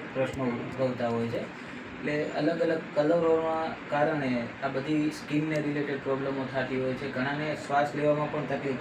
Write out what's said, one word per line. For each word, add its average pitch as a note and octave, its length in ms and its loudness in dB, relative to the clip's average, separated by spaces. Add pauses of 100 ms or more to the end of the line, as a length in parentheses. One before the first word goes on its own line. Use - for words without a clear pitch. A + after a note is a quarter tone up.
(140)
પ્રશ્નો C3 300 0
ઉદ્ભવતા B2 640 0
હોય A#2 200 2
છે. A#2 100 -2
એટલે - 920 -4
અલગ D#3 300 0
અલગ E3 220 2 (140)
કલરોના D#3+ 800 4 (140)
કારણે D3 540 2 (200)
આ C#3 40 0
બધી D3+ 420 0
સ્કિનને D3+ 520 -2
રિલેટેડ C#3+ 420 -2
પ્રોબ્લેમો C3+ 500 0
થતી C3 280 0
હોય C3 120 0
છે. B2+ 180 -4
ઘણાને C#3+ 440 -2
શ્વાસ D3 400 2
લેવામાં D3 360 2
પણ D3 140 -2
તકલીફ C3+ 360 -2